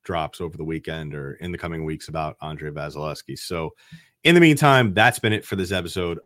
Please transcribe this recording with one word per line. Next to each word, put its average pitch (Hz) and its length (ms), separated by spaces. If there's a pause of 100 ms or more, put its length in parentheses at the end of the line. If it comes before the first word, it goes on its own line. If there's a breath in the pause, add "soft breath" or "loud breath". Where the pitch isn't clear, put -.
drops 82 380
over 80 160
the 78 80
weekend 80 480
or 71 220
in 90 160
the 87 60
coming 82 280
weeks 78 240
about 78 320
Andrei 78 300
Vasilevskiy. 73 680
So 82 340 (500 loud breath)
in 165 120
the 170 60
meantime, 139 520
that's 113 260
been 110 120
it 107 140
for - 100
this 95 160
episode 87 540